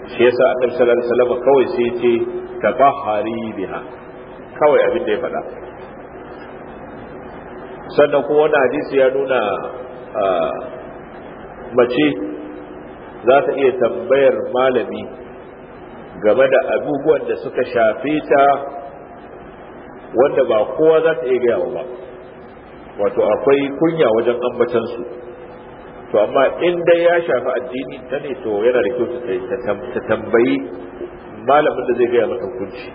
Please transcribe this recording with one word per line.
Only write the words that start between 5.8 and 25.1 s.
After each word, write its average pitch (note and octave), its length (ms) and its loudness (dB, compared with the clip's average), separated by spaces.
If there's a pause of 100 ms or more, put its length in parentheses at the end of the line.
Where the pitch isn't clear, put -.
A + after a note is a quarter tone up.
Sannan C#3+ 360 4
kuma D3+ 160 2
wannan D3+ 220 4
hadisi C3+ 340 0
ya C3+ 140 6
nuna, C3+ 320 0 (680)
a, G#2+ 160 -2 (1400)
mace B2 400 2 (1120)
za B2+ 180 6
ta - 160 2
iya C3+ 200 4
tambayar B2+ 600 2 (100)
malami A#2 580 0 (1120)
game G#2 300 4
da C3 160 4 (100)
abubuwan C#3+ 540 0
da A#2 120 -2
suka C3 260 -6
shafe A#2+ 600 0
ta, C#3+ 220 4 (1700)
wanda C#3+ 340 4
ba A#2+ 140 2 (140)
kowa D#3+ 280 4
za D#3+ 140 2
ta - 120 -4
iya B2+ 120 2
gaya A#2 200 2
wa - 140 -2
ba. - 120 -6 (1120)
Wato, G2+ 280 -2
akwai C#3 500 4
kunya D#3+ 380 2
wajen A#2 300 2
ambatan - 460 0
su. - 160 -8 (1040)